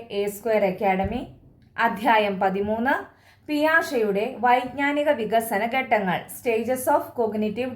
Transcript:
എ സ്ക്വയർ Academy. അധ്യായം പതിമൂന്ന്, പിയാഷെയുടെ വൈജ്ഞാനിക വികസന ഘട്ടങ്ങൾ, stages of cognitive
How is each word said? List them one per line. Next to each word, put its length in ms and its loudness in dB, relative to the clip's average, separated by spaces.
എ 40 0
സ്ക്വയർ 380 0
Academy. 500 0
അധ്യായം 560 2
പതിമൂന്ന്, 540 0
പിയാഷെയുടെ 760 2
വൈജ്ഞാനിക 640 2
വികസന 420 0
ഘട്ടങ്ങൾ, 420 0
stages 440 -2
of 80 2
cognitive 580 -2